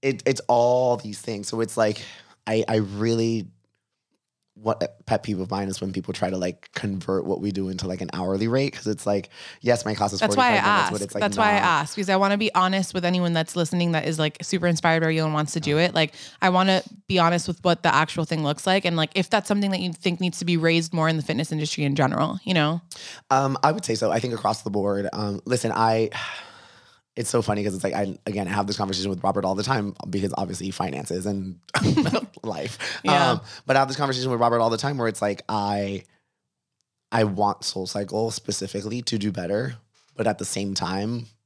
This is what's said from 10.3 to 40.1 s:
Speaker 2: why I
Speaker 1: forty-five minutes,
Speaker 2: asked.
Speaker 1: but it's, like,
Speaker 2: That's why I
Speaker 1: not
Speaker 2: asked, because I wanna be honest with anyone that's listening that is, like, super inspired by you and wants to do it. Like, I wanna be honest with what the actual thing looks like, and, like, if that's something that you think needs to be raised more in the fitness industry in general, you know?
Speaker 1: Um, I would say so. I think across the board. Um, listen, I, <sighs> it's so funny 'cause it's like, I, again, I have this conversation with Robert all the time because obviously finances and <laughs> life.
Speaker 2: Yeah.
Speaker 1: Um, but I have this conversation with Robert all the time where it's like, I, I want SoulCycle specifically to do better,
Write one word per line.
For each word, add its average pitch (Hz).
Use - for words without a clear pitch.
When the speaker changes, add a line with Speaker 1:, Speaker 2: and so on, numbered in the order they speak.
Speaker 2:
why 254
I 220
Speaker 1:
forty-five 190
minutes, 196
Speaker 2:
asked. 110
Speaker 1:
but 104
it's, 196
like, 208
Speaker 2:
That's 208
why 214
I 208
Speaker 1:
not -
Speaker 2:
asked, 151
because 196
I 190
wanna 196
be 214
honest 185
with 180
anyone 175
that's 160
listening 175
that 160
is, 156
like, 151
super 175
inspired 165
by 160
you 160
and 156
wants 151
to 165
do 151
it. 170
Like, 156
I 190
wanna 185
be 185
honest 170
with 175
what 170
the 170
actual 156
thing 156
looks 147
like, 190
and, 170
like, 156
if 190
that's 208
something 202
that 190
you 180
think 175
needs 180
to 175
be 170
raised 165
more 160
in 160
the 156
fitness 151
industry 151
in 139
general, 156
you 185
know? 160
Speaker 1:
Um, 135
I 147
would 196
say 113
so. 110
I 104
think 120
across 107
the 107
board. 101
Um, 101
listen, 120
I, 113
<sighs> -
it's 117
so 117
funny 104
'cause 98
it's 90
like, -
I, 98
again, 98
I 90
have 101
this 101
conversation 95
with 90
Robert 95
all 95
the 104
time 107
because 95
obviously 95
finances 90
and 95
<laughs> -
life. -
Speaker 2:
Yeah. 160
Speaker 1:
Um, 170
but 135
I 135
have 135
this 131
conversation 131
with 120
Robert 117
all 113
the 113
time 139
where 113
it's 104
like, 101
I, 101
I 113
want 101
SoulCycle 101
specifically 101
to 117
do 101
better, 101